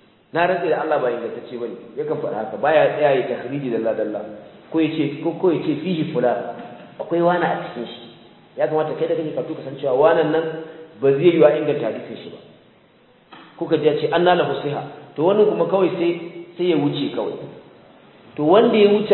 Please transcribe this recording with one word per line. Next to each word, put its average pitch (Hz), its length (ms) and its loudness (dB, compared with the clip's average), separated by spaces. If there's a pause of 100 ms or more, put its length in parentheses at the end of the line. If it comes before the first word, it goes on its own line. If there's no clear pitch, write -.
(320)
Na 170 140 0
rantse 180 220 -2
da 147 140 0
Allah 151 160 0
ba 127 120 0
ingantacce 117 460 -8
bane. 110 200 -8 (200)
Yakan 151 220 -4
faɗa 101 160 -6
haka, 107 220 -6
baya 143 420 2
tsaya 143 160 4
ya 127 140 2
takhriji 123 420 -6
dalla 110 240 -2
dalla. 107 260 -4 (520)
Ko 160 80 0
ya 151 100 2
ce, 143 320 -4
ko, 165 160 -2
ko 185 140 2
ya 135 100 0
ce, 147 160 -2
"Fihi 160 340 -4
fulan." - 460 -2 (400)
Akwai 170 240 -2
wani 175 240 2
a - 240 -4
cikin 117 160 -10
shi. - 160 -16 (560)
Ya 123 80 0
kamata 156 320 0
kai 160 80 -2
da 165 80 0
kake 156 160 -4
karatu 143 240 -6
ka 135 80 -14
san 135 160 -12
cewa 135 160 -2
wanan 156 400 4
nan 165 100 2 (560)
ba 135 140 4
zai 165 160 6
yi 165 80 4
wa 147 160 8
inganta 135 320 -2
hadisin 107 320 -8
shi - 160 -16
ba. - 40 -18 (1160)
Ko 165 100 -6
ka 156 100 0
ji 147 100 2
ya 143 100 4
ce, 147 160 -2
"Anna 175 220 4
lahu 139 260 0
siha." 139 220 -6 (340)
To 147 80 0
wannan 202 240 4
kuma - 180 0
kawai 185 300 2
sai, 170 480 -4 (120)
sai 175 140 0
ya 160 60 4
wuce 143 400 0
kawai. 107 160 -4 (1040)
To 147 80 -2
wanda 220 320 6
ya 208 140 8
wuce 208 240 2